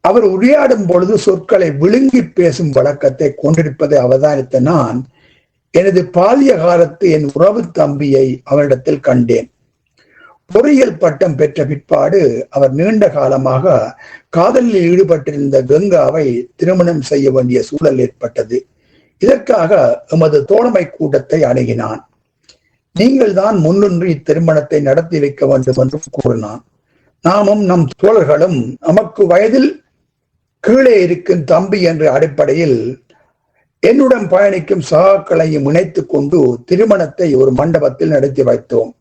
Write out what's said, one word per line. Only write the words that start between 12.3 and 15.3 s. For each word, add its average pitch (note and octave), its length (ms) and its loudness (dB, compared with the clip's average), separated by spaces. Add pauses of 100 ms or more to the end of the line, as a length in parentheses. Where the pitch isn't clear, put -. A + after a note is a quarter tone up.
அவர் C3+ 220 0
நீண்ட G3 380 0
காலமாக C3+ 880 -2 (300)
காதலில் G#3+ 600 0
ஈடுபட்டிருந்த D3 720 0